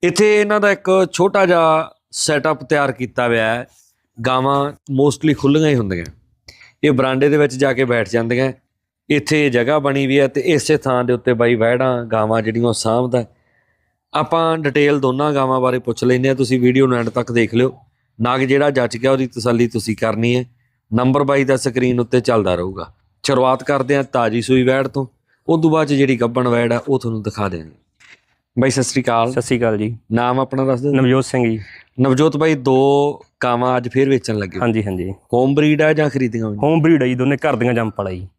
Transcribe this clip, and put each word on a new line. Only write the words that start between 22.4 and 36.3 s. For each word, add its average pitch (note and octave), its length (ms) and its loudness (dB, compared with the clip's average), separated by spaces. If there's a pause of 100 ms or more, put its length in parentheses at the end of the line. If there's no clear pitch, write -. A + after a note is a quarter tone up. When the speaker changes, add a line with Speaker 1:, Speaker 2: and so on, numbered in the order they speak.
Speaker 1:
ਰਹੂਗਾ। F2+ 380 -8 (300)
ਸ਼ੁਰੂਆਤ C3 400 0
ਕਰਦੇ C#3 340 -2
ਹਾਂ C#3 80 0
ਤਾਜ਼ੀ A#2 380 -2
ਸੂਈ B2+ 200 2
ਵੈੜ C3 260 0
ਤੋਂ, C3+ 180 -6 (420)
ਉਦੋਂ E3 220 2
ਬਾਅਦ D#3 180 0
'ਚ D3 40 0
ਜਿਹੜੀ C3+ 280 2
ਗੱਭਣ A#2+ 280 0
ਵੈੜ A#2+ 240 2
ਆ, A#2+ 160 -2
ਉਹ C3+ 100 0
ਤੁਹਾਨੂੰ A2+ 240 -6
ਦਿਖਾ G#2 260 -6
ਦਿਆਂਗੇ। D#2+ 240 -10 (840)
ਬਾਈ, C3 120 2
ਸਤਿ B2+ 120 0
ਸ੍ਰੀ B2+ 200 -2
ਅਕਾਲ। A#2 300 0
Speaker 2:
ਸਤਿ B2+ 80 -4
ਸ੍ਰੀ B2 180 -2
ਅਕਾਲ A2+ 200 0
ਜੀ। A2 200 -4 (140)
Speaker 1:
ਨਾਮ B2 280 0
ਆਪਣਾ C3+ 240 -2
ਦੱਸ C3 160 -2
ਦਿਓ। C#3+ 120 -2
Speaker 2:
ਨਵਜੋਤ C3 320 2
ਸਿੰਘ B2 260 0
ਜੀ। A2 100 -4 (400)
Speaker 1:
ਨਵਜੋਤ C3+ 360 2
ਬਾਈ, D#3 180 2
ਦੋ C#3 680 2 (240)
ਗਾਵਾਂ B2+ 320 0
ਅੱਜ B2 120 -4
ਫੇਰ C3+ 200 0
ਵੇਚਣ A#2 280 0
ਲੱਗੇ F#2+ 220 -6
ਹੋ? F#2 40 -2
Speaker 2:
ਹਾਂਜੀ, A2 200 0
ਹਾਂਜੀ। F#2 280 -4
Speaker 1:
ਹੋਮ B2+ 440 0
ਬਰੀਡ D3+ 280 2
ਆ D#3 100 4
ਜਾਂ D3+ 180 0
ਖਰੀਦੀਆਂ A#2 360 -4